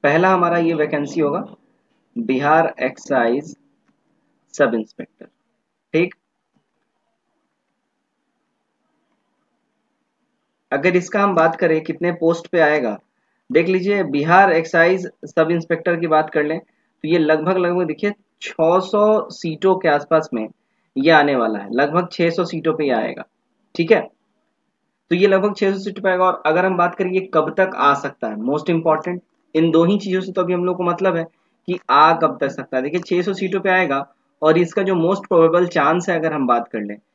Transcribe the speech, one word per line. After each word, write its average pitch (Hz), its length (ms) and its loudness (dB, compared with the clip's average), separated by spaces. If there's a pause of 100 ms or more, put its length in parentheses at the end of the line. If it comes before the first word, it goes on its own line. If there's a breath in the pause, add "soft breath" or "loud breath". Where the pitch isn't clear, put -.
पहला 160 240 2
हमारा 175 300 2
ये 165 160 0
vacancy 147 460 -4
होगा, 139 240 -2 (720)
बिहार 143 680 0
excise 131 720 -2 (1000)
सब 123 200 0
इंस्पेक्टर, - 520 -10 (680)
ठीक। 180 200 0 (4000)
अगर 170 240 0
इसका 190 260 0
हम 196 120 0
बात 165 220 2
करें 160 260 0
कितने 175 300 -4
post 165 340 -2
पे 175 140 -2
आएगा, 147 380 0 (520)
देख 165 180 2
लीजिए, 190 340 0
बिहार 165 500 4
excise 170 560 2 (180)
सब 160 240 0
इंस्पेक्टर 165 460 -2
की 165 100 -4
बात 156 240 2
कर 151 140 0
लें, 156 140 -4
तो - 500 -14
ये 170 100 2
लगभग, 156 380 2
लगभग 180 300 0
देखिए, 202 260 -4 (280)
छह 165 400 0
सौ 208 500 2
सीटों 175 460 -2
के 180 120 0
आसपास 151 460 0
में 110 140 -6 (480)
ये 139 140 2
आने 147 260 4
वाला 110 220 -2
है, 98 140 -12
लगभग 156 400 0
छह 170 180 0
सौ 175 140 -2
सीटों 160 300 -4
पे 156 100 -4
ये 135 80 0
आएगा, 113 320 -4 (500)
ठीक 170 180 0
है। 185 80 4 (1120)
तो 175 60 0
ये 190 100 4
लगभग 196 300 2
छह 196 160 0
सौ 196 60 -4
सीटों 196 240 -10
पे 190 80 0
आएगा। 180 140 2
और 180 220 -2
अगर 175 200 2
हम 185 100 0
बात 175 180 0
करें 185 160 -4
ये 190 240 -4
कब 156 240 0
तक 190 180 2
आ 143 180 2
सकता 135 340 -8
है, 107 80 -8
most 143 340 -4
important, 165 480 0 (360)
इन 160 160 2
दो 160 140 4
ही 196 140 2
चीज़ों 190 220 -4
से 185 120 -10
तो 185 100 -2
अभी 180 100 -2
हम 180 120 -2
लोग 180 120 -2
को 185 60 -6
मतलब 175 340 0
है 165 80 -4 (440)
कि 180 100 -4 (120)
आ 156 220 4
कब 160 280 0
तक 135 100 -2
सकता - 260 -10
है। 131 60 0
देखिए, 156 180 -4
छह 180 220 -2
सौ 196 100 -4
सीटों 190 280 -4
पे 190 100 0
आएगा 151 360 0 (360)
और 156 160 6
इसका 175 240 0
जो 190 120 0
most 165 380 -2
probable 170 360 4
chance 165 400 0
है, 170 100 -2
अगर 156 140 -2
हम 139 140 -2
बात 120 220 0
कर 110 120 -8
लें 104 160 -10 (180)